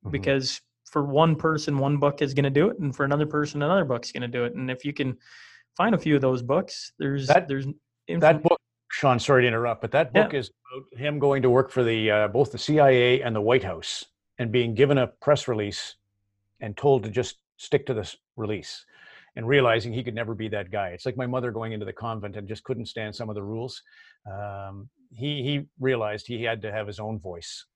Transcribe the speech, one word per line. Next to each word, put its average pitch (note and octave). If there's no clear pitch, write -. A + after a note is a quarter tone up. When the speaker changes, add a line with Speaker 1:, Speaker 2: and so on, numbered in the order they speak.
Speaker 1:
Mm-hmm. G2+
Speaker 2:
because C3+
for D3
one D3+
person, D3+
one C#3
book C#3+
is C3+
gonna C#3
do D3
it, -
and C#3
for C#3+
another D3
person, D3
another E3+
book's A#2+
gonna B2
do A#2+
it. A#2+
And B2+
if B2+
you C#3+
can C3+
find G#3+
a F3+
few D3+
of C#3
those C3
books, -
there's, C#3
Speaker 1:
That, F3+
Speaker 2:
there's C3+
Speaker 1:
that E3
Speaker 2:
influ- D3+
Speaker 1:
book, -
Sean, B2+
sorry B2+
to B2
interrupt, A#2
but A2+
that C#3
Speaker 2:
Yeah. G#3
Speaker 1:
book E3+
is C3
about C3
him D3
going C#3
to B2+
work C3
for B2+
the, A2
uh, G#2+
both A#2+
the A#2
C D3+
I C#3+
A B2
and A#2+
the G#2+
White A#2
House E2+
and A#2+
being A#2
given C#3
a B2+
press -
release G#2+
and G#2+
told C3+
to A2+
just A#2+
stick -
to C3+
this G#2
release G#2+
and A#2
realizing A#2+
he B2
could A#2+
never A2+
be A2
that G2+
guy. G2+
It's F2
like B2+
my B2+
mother B2
going A2+
into G#2+
the G2
convent G#2
and G2+
just G#2+
couldn't B2
stand G#2+
some A2+
of G#2+
the G2+
rules. A2+
Um, G2
he, C#3
he C#3+
realized A2+
he A#2
had A2+
to G#2+
have G#2
his G#2
own G#2+
voice E2+